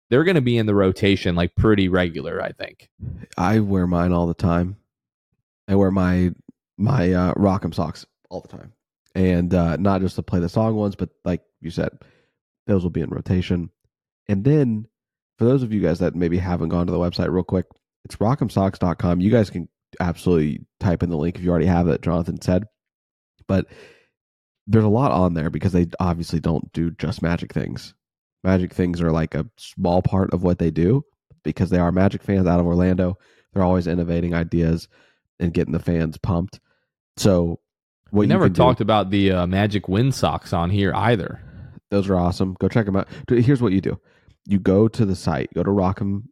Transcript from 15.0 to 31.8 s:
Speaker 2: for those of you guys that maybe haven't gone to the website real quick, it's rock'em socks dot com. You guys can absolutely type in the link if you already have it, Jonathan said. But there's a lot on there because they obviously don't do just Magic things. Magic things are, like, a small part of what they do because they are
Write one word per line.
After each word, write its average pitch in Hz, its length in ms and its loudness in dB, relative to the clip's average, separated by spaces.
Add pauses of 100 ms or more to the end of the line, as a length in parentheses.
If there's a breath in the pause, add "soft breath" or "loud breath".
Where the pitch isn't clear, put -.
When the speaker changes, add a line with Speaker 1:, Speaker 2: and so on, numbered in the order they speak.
Speaker 2:
for 110 60 0
those 131 180 4
of 110 100 -4
you 104 80 0
guys 87 200 0
that 82 160 0
maybe 87 220 0
haven't 87 320 -2
gone 87 160 0
to 90 60 -4
the 85 60 -2
website 87 340 -2
real 90 120 0
quick, 92 220 -2 (380)
it's - 120 -18
rock'em 113 340 -2
socks 95 280 -2
dot 87 200 -2
com. 87 220 0
You 101 100 2
guys 113 200 2
can 85 180 -10 (320)
absolutely 82 640 0 (160)
type 87 220 0
in 85 80 -2
the 82 60 -4
link 85 200 -4
if 90 80 -10
you 87 60 0
already 82 160 2
have 87 220 2
it, - 140 -2
Jonathan 85 380 -4
said. 92 240 0 (840)
But 95 180 0 (1000 loud breath)
there's 107 180 4
a 107 40 4
lot 120 220 2
on 87 240 2
there 80 160 -2
because 85 220 -2
they 87 160 2 (120)
obviously 85 400 -2
don't 80 320 -4
do 82 200 -2
just - 280 -6
Magic 85 320 -2
things. - 400 -8 (520)
Magic 92 280 2
things 90 300 -2
are, 82 100 2
like, 80 220 -2
a 76 120 -4 (120)
small 90 420 -2
part 95 320 0
of 90 100 -2
what 90 160 2
they 82 120 0
do 90 340 2 (380)
because 82 260 -2
they 90 100 2
are 85 140 2